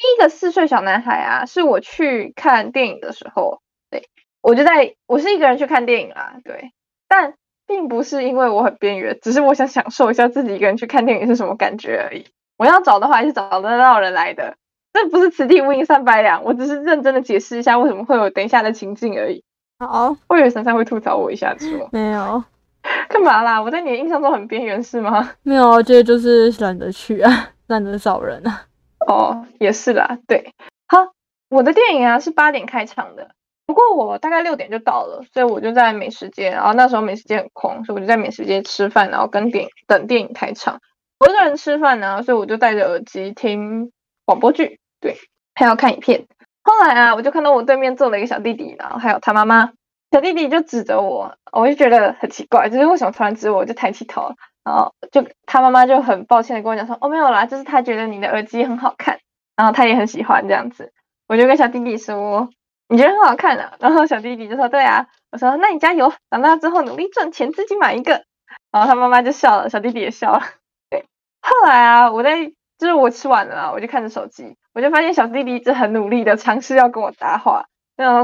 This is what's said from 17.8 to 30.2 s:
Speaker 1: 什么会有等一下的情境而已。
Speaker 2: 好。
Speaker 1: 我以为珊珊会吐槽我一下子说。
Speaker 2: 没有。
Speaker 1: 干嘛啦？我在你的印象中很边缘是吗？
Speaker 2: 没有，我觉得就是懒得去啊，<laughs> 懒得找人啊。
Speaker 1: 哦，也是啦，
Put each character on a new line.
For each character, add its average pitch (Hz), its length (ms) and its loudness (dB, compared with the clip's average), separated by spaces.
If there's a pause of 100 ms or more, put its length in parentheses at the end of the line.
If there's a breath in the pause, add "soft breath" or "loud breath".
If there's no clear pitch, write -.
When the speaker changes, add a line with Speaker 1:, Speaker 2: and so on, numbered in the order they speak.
Speaker 1:
什 208 80 -2
么 202 80 -10
会 254 120 2
有 233 140 2
等 196 140 -4
一 - 20 -6
下 233 160 2
的 214 80 -2
情 208 240 -10
境 214 240 -6
而 107 140 -4
已。 - 100 -12 (380)
Speaker 2:
好。 240 360 -2 (120)
Speaker 1:
我 349 100 2
以 311 40 6
为 262 60 6
珊 240 140 -4
珊 233 140 0
会 220 80 0
吐 220 160 -6
槽 - 160 -2
我 202 160 -4
一 - 20 -8
下 - 220 -4
子 302 200 -10
说。 277 140 -10
Speaker 2:
没 214 220 -4
有。 208 320 -6 (640 loud breath)
Speaker 1:
干 440 120 0
嘛 262 220 4
啦？ 233 180 0
我 214 80 -6
在 320 120 -6
你 320 100 -8
的 240 60 -4
印 285 120 -6
象 320 140 -4
中 277 80 2
很 214 160 -4
边 233 180 -8
缘 214 160 -6
是 240 200 -8
吗？ 220 280 -2 (140)
Speaker 2:
没 269 140 0
有， 254 140 6
我 233 120 6
觉 240 100 2
得 240 120 8
就 240 160 2
是 233 320 4 (100)
懒 185 160 -4
得 175 140 -8
去 208 280 -8
啊， 226 380 2
<laughs> - 80 -20
懒 220 160 -4
得 202 160 -8
找 196 220 -4
人 - 260 -10
啊。 214 200 -10 (400)
Speaker 1:
哦， 226 400 0 (120)
也 208 140 0
是 226 220 -2
啦， 240 320 -2